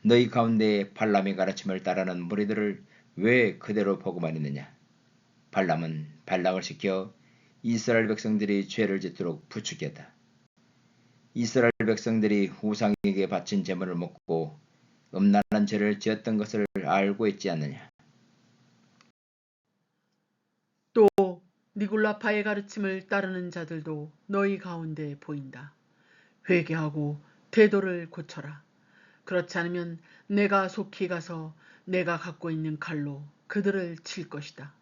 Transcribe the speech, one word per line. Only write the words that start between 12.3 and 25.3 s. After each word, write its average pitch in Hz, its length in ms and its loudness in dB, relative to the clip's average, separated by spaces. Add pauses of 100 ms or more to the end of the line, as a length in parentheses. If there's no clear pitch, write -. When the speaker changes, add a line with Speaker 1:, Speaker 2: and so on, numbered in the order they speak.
Speaker 1:
우상에게 104 680 0
바친 95 360 -2
제물을 90 320 -4
먹고 82 640 -4 (560)
음란한 101 500 4
죄를 104 340 0
지었던 110 380 -2
것을 104 300 -2 (160)
알고 98 420 2
있지 98 240 -2
않느냐? 73 400 -6 (3000)
Speaker 2:
또 214 160 10 (680)
니굴라파의 208 680 0
가르침을 202 640 -4
따르는 185 420 -2
자들도 156 640 -8 (160)
너희 196 320 0
가운데 160 600 -8
보인다. 143 540 -12 (720)